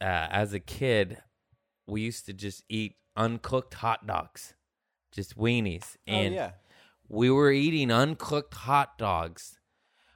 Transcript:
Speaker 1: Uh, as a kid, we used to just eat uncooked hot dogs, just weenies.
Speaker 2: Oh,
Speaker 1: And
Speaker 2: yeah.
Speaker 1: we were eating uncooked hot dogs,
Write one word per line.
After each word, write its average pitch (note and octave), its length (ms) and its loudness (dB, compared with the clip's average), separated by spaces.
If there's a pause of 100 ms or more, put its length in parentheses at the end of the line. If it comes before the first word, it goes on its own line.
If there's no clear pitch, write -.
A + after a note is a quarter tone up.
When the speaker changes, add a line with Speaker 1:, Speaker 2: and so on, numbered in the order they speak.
Speaker 1:
Uh, F#2 40 -2 (260)
as G2+ 220 0
a G2+ 60 -4
kid, G#2+ 580 0 (680)
we G#2+ 140 -4
used A2+ 240 -6
to G#2 80 -12
just G2 360 -12
eat G#2+ 260 -4 (220)
uncooked A#2 580 -2
hot A2+ 320 -2
dogs, - 460 -6 (580)
just - 260 -10
weenies. A2 580 0 (120)
Speaker 2:
Oh, G#2 60 -4
Speaker 1:
And G#2 220 2
Speaker 2:
yeah. B2 160 -4 (580)
Speaker 1:
we A2+ 200 4
were C#3 220 6
eating C#3+ 400 2
uncooked D3 600 0
hot C#3 440 0
dogs, E2+ 640 -4 (560)